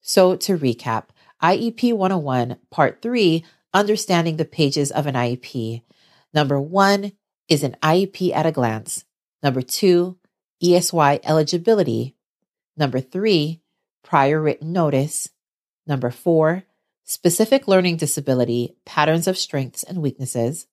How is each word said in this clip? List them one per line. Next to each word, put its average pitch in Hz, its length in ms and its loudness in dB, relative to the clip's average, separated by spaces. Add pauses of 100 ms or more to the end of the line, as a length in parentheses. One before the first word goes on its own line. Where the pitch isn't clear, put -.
So 185 360 2
to 185 220 -2
recap, 120 480 -4 (340)
I 170 160 2
E 233 140 -4
P 240 220 0
one 190 200 0
oh 185 60 -2
one, 127 380 -4 (140)
part - 320 0
three, 196 420 0 (300)
understanding 185 640 0
the 156 80 -2
pages 143 480 -2
of 147 140 -2
an 135 100 -4
I 120 140 -2
E 123 60 -4
P. 117 460 -8 (500)
Number 143 280 0
one 196 520 2 (360)
is 151 160 2
an 127 180 -4
I 160 140 4
E 190 100 2
P 185 260 -4
at 156 140 0
a 160 60 0
glance. 113 520 -4 (380)
Number 135 200 0
two, 180 560 0 (440)
E 175 140 4
S 180 160 0
Y 147 320 2
eligibility. 156 920 0 (600)
Number 131 240 -2
three, 165 600 -2 (440)
prior 147 360 2
written 156 320 -4
notice. 151 580 -2 (540)
Number 131 260 -4
four, 165 540 0 (380)
specific 226 640 0
learning 185 300 4
disability, 127 880 -2
patterns 156 420 2
of 185 100 -2
strengths - 460 -6
and 180 180 -8
weaknesses. 127 720 -4